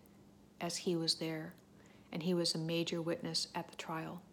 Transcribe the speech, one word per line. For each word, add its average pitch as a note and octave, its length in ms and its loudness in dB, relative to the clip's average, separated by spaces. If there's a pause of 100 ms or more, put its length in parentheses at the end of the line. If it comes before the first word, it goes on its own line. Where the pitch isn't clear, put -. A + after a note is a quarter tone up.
(600)
as E3+ 160 -2
he F3+ 180 2
was D#3+ 220 4
there, D#3+ 380 -4 (580)
and E3 100 -2
he F3+ 120 4
was E3+ 200 4
a E3+ 40 0
major E3 440 0
witness E3 520 0
at F3 140 -4
the - 80 -18
trial. D#3+ 460 -6 (100)